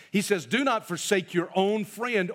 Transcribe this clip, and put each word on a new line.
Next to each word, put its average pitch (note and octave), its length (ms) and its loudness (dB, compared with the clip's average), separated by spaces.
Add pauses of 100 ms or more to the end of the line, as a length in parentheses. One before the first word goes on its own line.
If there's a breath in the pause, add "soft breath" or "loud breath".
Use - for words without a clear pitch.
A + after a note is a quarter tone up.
(120 loud breath)
he G#3 100 2
says, F#3 240 0
"Do G#3 180 0
not B3 240 0
forsake F3+ 460 0
your F3 220 0
own G3+ 300 2
friend G#3 500 -2